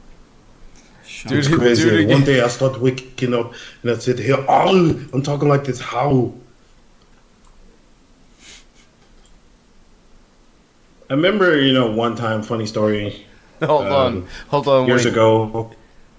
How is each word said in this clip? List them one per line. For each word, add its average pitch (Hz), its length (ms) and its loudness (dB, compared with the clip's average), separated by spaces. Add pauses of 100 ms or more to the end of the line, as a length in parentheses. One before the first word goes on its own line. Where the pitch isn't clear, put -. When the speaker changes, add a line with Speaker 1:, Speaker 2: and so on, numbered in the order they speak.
(1040)
Speaker 1:
Shut - 240 -16
Speaker 2:
Dude, 139 100 0
Speaker 3:
It's 139 80 0
Speaker 2:
he, 160 80 2
Speaker 3:
crazy. 120 340 4
Speaker 2:
dude, 104 200 2
Speaker 3:
One 139 120 4
Speaker 2:
again. 135 40 2
Speaker 3:
day 135 160 2
I 117 60 2
start 123 320 -2
waking 127 540 -4
up 117 200 -4 (280)
and 120 100 -2
I 113 40 -2
said, 123 240 -4
"Hey, 131 120 -2
Arnold," 175 800 2
I'm 131 80 -2
talking 147 280 -2
like 139 160 2
this. 123 160 -6
How? 127 520 -2 (4000)
I 135 40 -6
remember, 175 480 2
you 135 120 4
know, 127 180 2
one 113 240 -2
time, 110 260 -4
funny 113 240 -6
story. 107 600 -4 (360)
Speaker 2:
Hold 147 240 0
Speaker 3:
Um, 117 80 -2
Speaker 2:
on. 120 340 -2 (220)
Hold 139 180 -2
on, 131 200 2
Speaker 3:
years 123 180 2
Speaker 2:
wait. 117 60 0
Speaker 3:
ago. 110 600 0 (480)